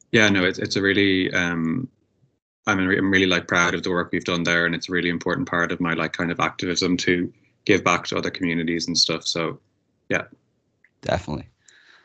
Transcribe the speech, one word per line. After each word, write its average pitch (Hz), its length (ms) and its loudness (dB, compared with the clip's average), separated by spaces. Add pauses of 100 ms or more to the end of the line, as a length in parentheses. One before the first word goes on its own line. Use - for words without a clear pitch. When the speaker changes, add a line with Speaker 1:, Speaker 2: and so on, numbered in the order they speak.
(100)
Speaker 1:
yeah, 110 200 6
no, 95 120 4
it's, 92 160 0
it's - 180 -4
a 101 60 0
really, 98 520 2
um, 85 520 -2 (800)
I'm 101 120 0
re-, 92 200 2
I'm 98 120 0
really, 95 160 4
like, 87 200 0
proud 87 280 2
of 85 80 -4
the 98 80 -2
work 87 200 -2
we've 87 140 -4
done 87 200 -2
there, 85 200 2
and 85 100 0
it's 87 140 -8
a 90 40 -6
really 87 180 0
important 87 400 -2
part 87 200 0
of 87 100 -4
my, 85 120 0
like, 82 220 -2
kind 87 180 -2
of 82 80 -4
activism 87 580 -2
to 90 320 0 (360)
give 95 180 4
back 87 220 2
to - 100 -4
other 87 140 -2
communities 85 560 -2
and 85 100 -2
stuff. 80 260 0
So, 82 380 -4 (480)
yeah. 92 140 -2 (800)
Speaker 2:
Definitely. - 440 -4 (580)